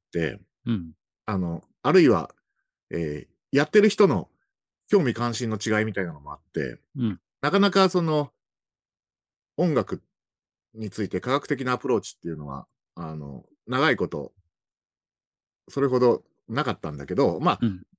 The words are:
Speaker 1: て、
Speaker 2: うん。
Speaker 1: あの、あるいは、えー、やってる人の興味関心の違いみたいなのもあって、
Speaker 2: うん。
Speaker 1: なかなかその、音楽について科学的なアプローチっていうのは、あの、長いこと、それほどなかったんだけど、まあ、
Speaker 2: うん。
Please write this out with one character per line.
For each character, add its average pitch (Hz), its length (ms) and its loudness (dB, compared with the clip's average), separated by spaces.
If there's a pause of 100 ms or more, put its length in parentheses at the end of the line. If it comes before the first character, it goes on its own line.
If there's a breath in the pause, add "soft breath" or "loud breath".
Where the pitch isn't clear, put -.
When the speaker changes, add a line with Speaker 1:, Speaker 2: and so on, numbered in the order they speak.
(100)
Speaker 1:
て、 78 300 -4 (240)
Speaker 2:
う 120 80 -2
ん。 85 200 -6 (340)
Speaker 1:
あ 101 100 -2
の、 87 260 -4 (200)
あ 143 100 2
る 185 80 6
い 156 80 6
は、 87 260 2 (560)
え 78 360 -6 (260)
ー、 131 40 2
や 143 80 4
っ - 60 -6
て 208 120 6
る 208 80 6
人 202 180 4
の 101 220 -2 (580)
興 196 140 4
味 123 120 0
関 117 200 -4
心 113 160 -4
の 107 80 -4
違 107 240 0
い - 20 -2
み 107 80 -4
た 98 100 -2
い 90 40 -4
な 85 60 -8
の 73 80 -18
も 73 120 -14
あ 73 40 -12
っ - 40 -18 (120)
て、 65 260 -6 (180)
Speaker 2:
う 131 80 -2
ん。 101 160 -4 (200)
Speaker 1:
な 143 100 -2
か 185 80 2
な 196 120 4
か 190 180 6
そ 180 140 0
の、 151 280 0 (1300)
音 170 180 2
楽 101 280 -2 (720)
に 110 160 -10
つ 110 120 -6
い 95 60 -4
て 92 120 -4
科 123 100 -4
学 143 160 -2
的 135 180 -4
な 127 80 -2
ア - 60 -2
プ - 100 -6
ロ 120 100 2
ー - 20 -4
チ - 180 -12
っ - 20 -20
て 85 80 -10
い 82 40 -6
う 80 40 -10
の 76 100 -12
は、 69 200 -12 (280)
あ 80 200 -12
の、 71 300 -14 (220)
長 135 240 0
い 123 60 0
こ 90 120 -2
と、 73 240 -10 (1400)
そ - 120 -4
れ 139 80 4
ほ 127 100 2
ど 120 240 4 (260)
な 127 160 -2
か 120 80 -2
っ 87 80 -14
た 80 100 -8
ん 73 60 -10
だ 71 100 -12
け 90 80 -6
ど、 92 260 2
ま 156 120 2
あ、 101 80 -6
Speaker 2:
う 123 60 0
ん。 92 160 -6 (160)